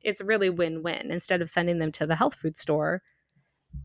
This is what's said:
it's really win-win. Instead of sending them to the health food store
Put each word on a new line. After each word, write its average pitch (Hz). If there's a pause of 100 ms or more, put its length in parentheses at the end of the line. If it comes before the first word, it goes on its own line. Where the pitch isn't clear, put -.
it's 208
really 196
win-win. 165
Instead 175
of 165
sending 175
them 156
to 156
the 160
health 254
food 156
store 156 (840)